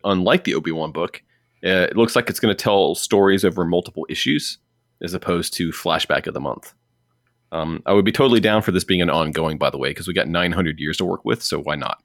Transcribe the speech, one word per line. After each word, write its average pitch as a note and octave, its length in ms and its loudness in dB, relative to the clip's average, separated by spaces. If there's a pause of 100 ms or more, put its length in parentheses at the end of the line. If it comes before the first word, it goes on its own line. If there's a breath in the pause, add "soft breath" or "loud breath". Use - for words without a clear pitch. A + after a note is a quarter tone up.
unlike G2+ 400 2
the - 100 -2
Obi-Wan D#2+ 380 -6
book, E2 280 -6 (440)
uh, F#2 240 2
it - 80 -4
looks A2+ 180 4
like A#2+ 140 0
it's F#2+ 100 -6
gonna G#2+ 160 2
tell F#2+ 400 2
stories G2 480 4
over F2+ 220 0
multiple F2 420 -4
issues - 520 -4 (420)
as F2 120 -8
opposed F2 420 -4
to E2+ 160 -4
flashback D#2+ 540 -2
of D2 80 -8
the C#2 60 -8
month. C#2 340 -8 (760)
Um, D#2+ 340 -6
I D#2+ 60 2
would G2 140 6
be A2 80 2
totally B2 260 6
down G#2+ 220 2
for G2 100 -2
this F2+ 140 2
being F2+ 160 2
an F2 80 2
ongoing, D#2 480 0
by C#2+ 120 2
the C#2 80 -8
way, C#2 160 -2
'cause F2 140 -10
we F2+ 60 -4
got F2+ 160 0
nine F2 240 0
hundred D#2+ 260 -2
years D2+ 180 -4
to F#2 80 -2
work F2+ 200 -4
with, A2+ 180 -2
so D2+ 160 -4
why D2+ 160 -4
not, - 300 -8